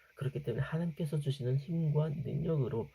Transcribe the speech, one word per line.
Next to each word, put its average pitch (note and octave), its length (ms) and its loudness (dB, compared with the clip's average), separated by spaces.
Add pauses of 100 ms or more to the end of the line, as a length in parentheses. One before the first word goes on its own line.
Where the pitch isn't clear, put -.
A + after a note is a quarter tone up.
(160)
그렇기 C#3 260 -4
때문에 B2 200 -2
하나님께서 D#3+ 560 -2
주시는 C3 400 0
힘과 D#3 520 2
능력으로 C3+ 840 0